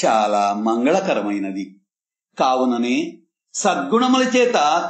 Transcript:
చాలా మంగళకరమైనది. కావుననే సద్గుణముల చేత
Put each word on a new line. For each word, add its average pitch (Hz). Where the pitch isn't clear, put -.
చాలా 104
మంగళకరమైనది. 107
కావుననే 127
సద్గుణముల 240
చేత 247